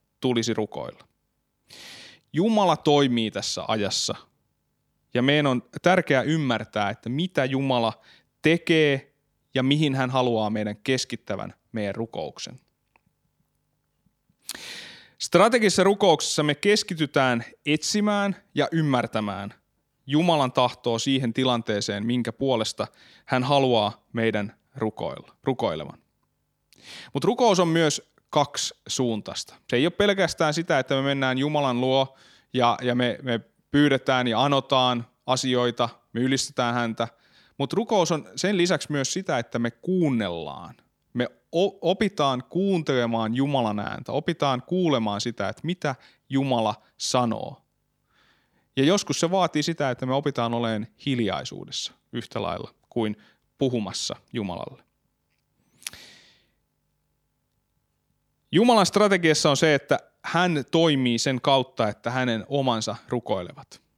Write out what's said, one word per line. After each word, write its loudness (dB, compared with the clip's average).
tulisi 0
rukoilla. -8
Jumala 2
toimii 4
tässä -6
ajassa, -2
ja 2
meidän 2
on 0
tärkeää 4
ymmärtää, -2
että -8
mitä -2
Jumala -2
tekee 2
ja 0
mihin 2
hän 0
haluaa 0
meidän -4
keskittävän -6
meidän -6
rukouksen. -10
Strategisessa 4
rukouksessa 2
me 0
keskitytään 0
etsimään 0
ja 2
ymmärtämään -2
Jumalan 2
tahtoa 0
siihen 0
tilanteeseen, -2
minkä -2
puolesta -2
hän 0
haluaa 2
meidän -2
rukoilla, -8
rukoilevan. -4
Mut -4
rukous 4
on 4
myös 0
kaksisuuntaista. -4
Se 2
ei 4
ole 2
pelkästään 2
sitä, 0
että 0
me 2
mennään 0
Jumalan 0
luo 2
ja, 4
ja 0
me, 0
me -2
pyydetään 4
ja 2
anotaan 2
asioita, 0
me -4
ylistetään 0
häntä. -2
Mut -2
rukous 2
on -2
sen 0
lisäksi 0
myös -2
sitä, -2
että -4
me 0
kuunnellaan. -2
Me -2
o-, 0
opitaan 0
kuuntelemaan 0
Jumalan 0
ääntä, -8
opitaan -2
kuulemaan 0
sitä, -4
että -12
mitä -4
Jumala 0
sanoo. -2
Ja 2
joskus 0
se 0
vaatii 0
sitä, -4
että -6
me -2
opitaan -2
olemaan -4
hiljaisuudessa -4
yhtä -8
lailla -8
kuin -2
puhumassa -4
Jumalalle. -8
Jumalan 6
strategiassa 2
on 2
se, 4
että 0
hän 0
toimii 2
sen -2
kautta, 0
että -6
hänen -2
omansa -2
rukoilevat. -6